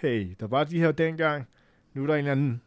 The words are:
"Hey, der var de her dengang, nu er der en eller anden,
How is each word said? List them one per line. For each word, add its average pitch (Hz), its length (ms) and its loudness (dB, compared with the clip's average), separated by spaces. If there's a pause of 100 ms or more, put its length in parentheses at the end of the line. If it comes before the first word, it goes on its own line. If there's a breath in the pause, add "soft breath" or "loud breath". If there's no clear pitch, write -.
"Hey, 107 400 -2
der 110 60 -6
var 131 180 2
de 165 140 -4
her 165 140 4
dengang, 160 540 0 (480)
nu 135 80 -6
er 139 40 -2
der 151 80 2
en 151 40 2
eller 143 140 0
anden, 135 340 0